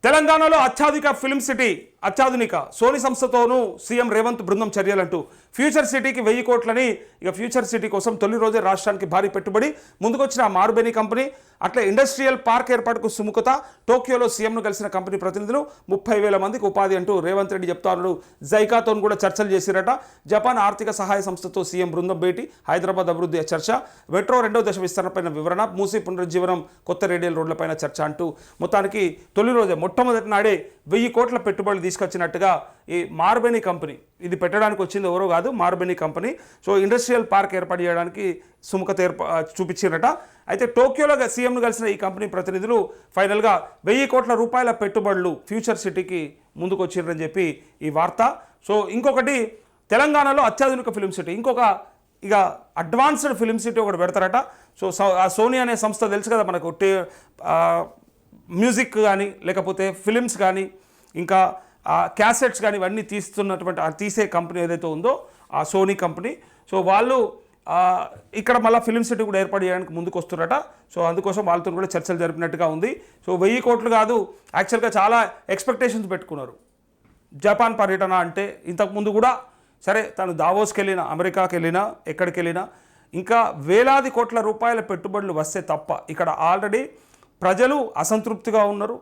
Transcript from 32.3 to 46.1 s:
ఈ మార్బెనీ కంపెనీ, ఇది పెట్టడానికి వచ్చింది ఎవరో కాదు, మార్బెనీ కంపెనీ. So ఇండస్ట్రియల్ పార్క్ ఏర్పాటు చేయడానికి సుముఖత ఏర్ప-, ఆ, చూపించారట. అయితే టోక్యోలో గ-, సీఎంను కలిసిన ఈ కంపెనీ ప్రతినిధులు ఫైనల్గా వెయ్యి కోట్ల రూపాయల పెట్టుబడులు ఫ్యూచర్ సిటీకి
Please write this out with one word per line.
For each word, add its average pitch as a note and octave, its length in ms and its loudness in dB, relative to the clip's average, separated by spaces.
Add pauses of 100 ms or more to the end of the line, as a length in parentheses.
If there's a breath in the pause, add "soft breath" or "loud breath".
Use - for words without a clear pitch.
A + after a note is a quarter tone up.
ఈ F3 220 -4
మార్బెనీ A3 480 2
కంపెనీ, D#3+ 400 -6 (220)
ఇది F3+ 140 -4
పెట్టడానికి G3 460 0
వచ్చింది F#3+ 260 -2
ఎవరో F3+ 200 0
కాదు, F3 220 0
మార్బెనీ F3+ 440 0
కంపెనీ. E3+ 420 -6 (320 loud breath)
So G3 100 2
ఇండస్ట్రియల్ A#3 540 2
పార్క్ G3 240 2
ఏర్పాటు F3+ 260 -4
చేయడానికి F3 600 -2 (220 loud breath)
సుముఖత F#3+ 380 -2
ఏర్ప-, F3+ 220 0
ఆ, E3 160 0 (220)
చూపించారట. E3+ 440 -2 (440 loud breath)
అయితే G3+ 160 0
టోక్యోలో C4+ 500 4
గ-, B3+ 120 0
సీఎంను B3 340 -2
కలిసిన A3+ 240 -2
ఈ G#3 80 0
కంపెనీ G3 340 -6
ప్రతినిధులు F#3 600 -2 (260 loud breath)
ఫైనల్గా G3+ 520 2 (180)
వెయ్యి B3+ 220 2
కోట్ల B3 260 2
రూపాయల A#3 380 2
పెట్టుబడులు G3 640 0 (100)
ఫ్యూచర్ A3 300 -2
సిటీకి F3+ 560 -6 (240 soft breath)